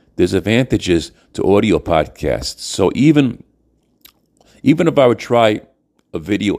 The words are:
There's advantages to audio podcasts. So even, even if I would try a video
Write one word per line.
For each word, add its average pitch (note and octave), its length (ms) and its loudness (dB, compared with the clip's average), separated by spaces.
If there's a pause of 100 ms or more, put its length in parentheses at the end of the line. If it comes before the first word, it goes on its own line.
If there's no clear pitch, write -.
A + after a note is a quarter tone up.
(160)
There's F#2 180 0
advantages F#2+ 800 -2 (220)
to F#2+ 220 0
audio G#2 240 2
podcasts. D2 800 -4
So - 340 -2
even, C#3+ 500 0 (1160)
even D#3 260 2
if C#3+ 120 0
I B2+ 80 6
would A2+ 120 2
try A2+ 420 0 (520)
a F2 60 -6
video F#2+ 400 -2